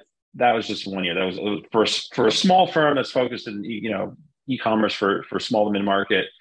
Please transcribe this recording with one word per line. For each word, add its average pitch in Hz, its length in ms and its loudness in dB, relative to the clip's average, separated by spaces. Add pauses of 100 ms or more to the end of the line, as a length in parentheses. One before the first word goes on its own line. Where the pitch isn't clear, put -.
(360)
that 120 160 4
was 113 140 -2
just 98 220 -8
one 95 160 -4
year. 85 100 -2
That 92 120 0
was, 90 120 -4
it - 60 -6
was 104 160 -4 (100)
for 110 120 4
a 101 40 4
s-, - 260 -4
for 117 140 2
a 107 60 4
small 185 340 4
firm 151 300 2
that's - 160 -4
focused 123 340 -2
in, 104 180 -8
e-, 110 200 -8
you 113 60 -2
know, 101 260 -4 (320)
e-commerce 110 440 0
for, 98 360 0
for 98 100 -4
small 107 280 0
to 104 40 -2
mid-market. 98 560 0 (140)